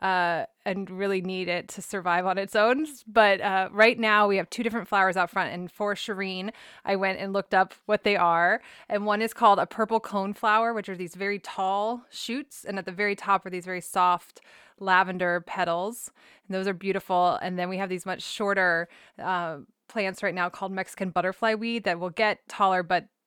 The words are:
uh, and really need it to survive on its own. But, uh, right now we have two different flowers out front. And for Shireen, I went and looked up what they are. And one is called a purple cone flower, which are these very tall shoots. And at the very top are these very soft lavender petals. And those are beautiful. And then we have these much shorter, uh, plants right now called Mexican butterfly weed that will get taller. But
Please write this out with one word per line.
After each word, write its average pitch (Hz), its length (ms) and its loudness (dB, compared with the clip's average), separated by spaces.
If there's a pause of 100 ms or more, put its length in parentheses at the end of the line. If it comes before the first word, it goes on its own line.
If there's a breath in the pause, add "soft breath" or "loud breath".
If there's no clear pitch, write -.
uh, 175 440 0 (200)
and 190 240 -4
really 190 320 -2
need 185 260 -4
it 175 220 -4
to 202 120 -14
survive 180 440 -2
on 190 120 0
its 196 200 -2
own. 254 280 4 (220)
But, 208 320 6
uh, 190 320 0
right 220 260 6
now 208 300 4
we 196 80 4
have 180 140 -2
two - 120 -8
different 226 280 -4
flowers 190 260 4
out 180 140 0
front. 185 240 -2
And 175 180 -10
for 208 240 -4
Shireen, 190 560 -8 (320 loud breath)
I 196 140 0
went 190 220 0
and 196 120 -6
looked 196 220 -2
up 190 200 2 (120)
what 214 180 0
they 208 140 2
are. 175 440 4 (280 loud breath)
And 208 160 -2
one 208 160 0
is 226 120 -2
called 202 260 6
a - 60 2
purple 220 360 -2
cone 202 320 -4
flower, 226 400 2
which 208 160 -6
are 185 80 -8
these 175 180 -10
very 196 240 -4
tall 202 680 -2
shoots. - 560 -10
And 196 120 -6
at 190 80 -8
the 190 60 -10
very 202 240 -2
top 196 300 0
are 185 40 -10
these 180 160 -8
very 180 160 -8
soft 180 600 0 (380 loud breath)
lavender 180 640 2
petals. 180 680 -4 (360 soft breath)
And 190 80 -6
those 190 120 -2
are 196 60 -2
beautiful. 180 680 0
And 180 180 -6
then 180 100 -2
we 185 80 -6
have 190 120 -4
these 185 160 -6
much 185 160 -6
shorter, 185 680 0 (340 loud breath)
uh, 175 360 -4 (320)
plants 190 340 -4
right 180 120 -2
now 180 120 0
called 190 240 -6
Mexican 190 380 -6
butterfly 190 460 0
weed 233 280 -4
that 170 160 -2
will 175 120 -6
get 214 360 0
taller. 185 360 2
But 175 240 0 (200)